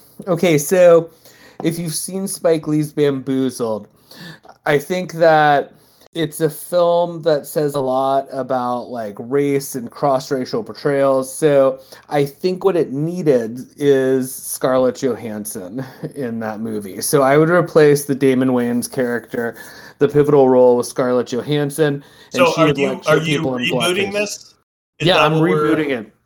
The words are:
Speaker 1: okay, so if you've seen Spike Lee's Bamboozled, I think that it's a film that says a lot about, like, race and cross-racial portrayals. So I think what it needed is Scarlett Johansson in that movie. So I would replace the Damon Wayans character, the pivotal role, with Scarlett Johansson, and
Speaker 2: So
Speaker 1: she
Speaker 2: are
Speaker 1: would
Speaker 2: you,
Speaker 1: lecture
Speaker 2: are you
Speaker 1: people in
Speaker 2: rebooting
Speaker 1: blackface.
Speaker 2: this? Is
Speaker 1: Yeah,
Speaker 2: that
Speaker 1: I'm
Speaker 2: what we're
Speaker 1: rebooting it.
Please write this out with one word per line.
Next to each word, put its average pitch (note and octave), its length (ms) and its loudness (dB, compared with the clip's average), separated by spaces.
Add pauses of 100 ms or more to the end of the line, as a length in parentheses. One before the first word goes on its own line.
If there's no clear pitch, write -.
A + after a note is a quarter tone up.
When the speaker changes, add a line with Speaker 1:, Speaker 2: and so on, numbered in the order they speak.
(260)
Speaker 1:
okay, E3+ 320 2
so E3+ 520 6 (540)
if E3 140 -2
you've E3 160 -6
seen F#3+ 340 -8
Spike D#3+ 400 0
Lee's D3+ 240 -2
Bamboozled, C3 960 -2 (760)
I D3 120 2
think F3 360 -6
that D#3 580 4 (420)
it's D#3+ 280 -4
a D#3 80 0
film E3+ 720 0
that D3 240 0
says D3 280 -2
a C#3+ 60 -2
lot C3+ 500 0
about, B2 600 -4
like, A2 280 -10
race C#3 560 -2
and A#2 160 -10
cross-racial C3 720 -2
portrayals. C3+ 720 -2
So C#3 460 2 (300)
I C#3+ 160 0
think F3+ 380 -4
what F#3 120 4
it C#3 160 0
needed C#3 680 0 (160)
is C3 580 2
Scarlett B2+ 680 -2
Johansson G#2+ 800 -8 (320)
in A#2 260 -8
that G#2+ 200 -8
movie. G#2 400 -8
So C#3+ 220 0
I C3+ 160 4
would D#3+ 100 4
replace D#3+ 560 4
the C#3+ 100 -4
Damon C3 360 2
Wayans A#2+ 420 -2
character, A#2+ 640 -4 (440)
the C#3+ 80 4
pivotal C#3+ 420 4
role, B2 260 6
with A#2+ 100 -2
Scarlett B2 460 -2
Johansson, C#3+ 720 -2 (300)
and B2+ 120 4
Speaker 2:
So B2 60 0
Speaker 1:
she D3+ 80 -2
Speaker 2:
are D#3+ 60 4
Speaker 1:
would C#3+ 120 0
Speaker 2:
you, C#3 120 0
Speaker 1:
lecture B2+ 200 -4
Speaker 2:
are D#3 80 4
you D#3 200 -2
Speaker 1:
people B2+ 180 -4
in B2 80 -6
Speaker 2:
rebooting F3+ 440 -2
Speaker 1:
blackface. G3 40 -8
Speaker 2:
this? G3+ 420 -8 (440)
Is D3+ 100 -4
Speaker 1:
Yeah, F#3 80 4
Speaker 2:
that D#3 100 2
Speaker 1:
I'm D#3 60 0
Speaker 2:
what D#3+ 100 2
we're D#3+ 320 2
Speaker 1:
rebooting C#3+ 240 -2
it. G#2+ 140 -12 (140)